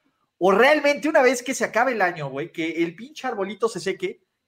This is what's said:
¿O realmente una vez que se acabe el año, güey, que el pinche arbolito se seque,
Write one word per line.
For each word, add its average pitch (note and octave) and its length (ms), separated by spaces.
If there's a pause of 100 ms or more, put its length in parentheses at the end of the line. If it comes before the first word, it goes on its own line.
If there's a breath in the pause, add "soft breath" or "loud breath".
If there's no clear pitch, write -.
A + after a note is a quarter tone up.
(380)
¿O F#3 140
realmente C#4+ 560
una D#4+ 120
vez B3 220
que C#4 100
se A#3 120
acabe A#3 300
el G#3 80
año, E3+ 260
güey, C3+ 240
que E3 320
el E3+ 100
pinche C4 320
arbolito G#3 420
se G#3 120
seque, F#3+ 420 (260)